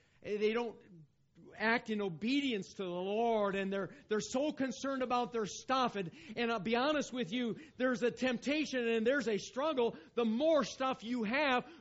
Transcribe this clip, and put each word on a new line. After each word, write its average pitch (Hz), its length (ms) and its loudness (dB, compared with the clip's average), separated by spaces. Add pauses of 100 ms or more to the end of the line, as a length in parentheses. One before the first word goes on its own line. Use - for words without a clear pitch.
(220)
they 214 320 0
don't 233 220 -2 (800)
act 220 320 2
in 214 120 0
obedience 214 720 0
to 202 100 -6
the 180 60 -4
Lord, 202 640 2
and 196 160 -2
they're, 196 180 -2 (200)
they're 214 100 2
so 277 320 0
concerned 269 520 -2
about 247 280 0
their 226 140 -2
stuff. 254 500 0
And, 190 160 -4 (240)
and 233 160 0
I'll 226 80 0
be 220 160 0
honest 277 380 2
with 233 180 -4
you, 233 240 -2 (220)
there's 247 240 2
a 240 100 2
temptation 254 760 0
and 226 180 2
there's 247 220 2
a 214 100 2
struggle. 262 580 0 (200)
The 233 100 2
more 269 380 4
stuff 262 400 -2
you 233 200 -2
have, 254 400 2 (180)